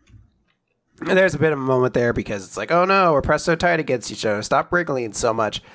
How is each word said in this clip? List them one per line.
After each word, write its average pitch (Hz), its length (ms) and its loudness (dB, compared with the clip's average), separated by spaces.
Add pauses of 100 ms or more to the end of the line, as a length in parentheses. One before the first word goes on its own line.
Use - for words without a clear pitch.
(1000)
And 185 160 -2
there's 185 180 4
a 147 40 -6
bit 156 140 2
of 143 60 -2
a 135 40 -6
moment 127 320 2
there 120 180 2
because 104 320 -6
it's - 140 -12
like, 107 120 -4
"Oh 175 140 4
no, 190 300 4
we're 135 80 2
pressed 151 240 0
so 170 100 2
tight 170 240 2
against 131 320 -4
each 107 140 -6
other. 104 160 0
Stop 139 280 0
wriggling 139 440 -2
so 117 180 0
much." 110 300 -2 (120)